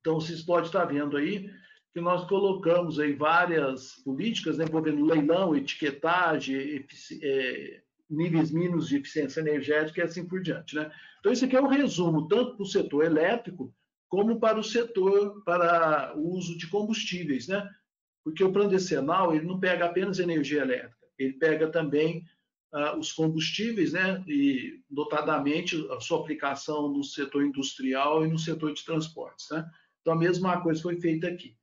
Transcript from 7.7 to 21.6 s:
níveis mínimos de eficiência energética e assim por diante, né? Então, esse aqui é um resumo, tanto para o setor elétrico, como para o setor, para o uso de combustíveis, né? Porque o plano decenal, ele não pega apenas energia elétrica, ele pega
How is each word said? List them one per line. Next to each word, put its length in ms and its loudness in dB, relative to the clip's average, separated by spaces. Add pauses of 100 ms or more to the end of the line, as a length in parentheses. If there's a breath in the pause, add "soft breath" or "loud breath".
níveis 400 2
mínimos 380 0
de 80 0
eficiência 420 -4
energética 600 0
e 20 0
assim 240 -6
por 160 -6
diante, 320 -6
né? 160 -4 (300 loud breath)
Então, 100 4
esse 140 2
aqui 100 0
é 80 6
um 60 2
resumo, 580 2
tanto 300 2
para 80 -6
o 20 -8
setor 380 2
elétrico, 680 0 (380)
como 300 2
para 180 4
o 60 -2
setor, 800 2
para 720 2
o 180 -2
uso 220 -6
de 100 -10
combustíveis, 800 -2
né? 220 -4 (560 loud breath)
Porque 180 -2
o 80 6
plano 200 4
decenal, 640 2
ele 100 0
não 160 -4
pega 240 2
apenas 340 0
energia 440 0
elétrica, 340 -4 (220)
ele 160 -2
pega 360 2